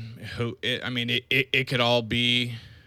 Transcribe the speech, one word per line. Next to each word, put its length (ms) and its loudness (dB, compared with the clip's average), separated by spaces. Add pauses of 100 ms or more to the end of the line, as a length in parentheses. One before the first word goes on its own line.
(360)
who? 260 -4
It, 220 -4
I 60 -4
mean, 200 -2
it, 200 0
it, 220 2
it 160 2
could 120 0
all 220 4
be, 520 0 (320)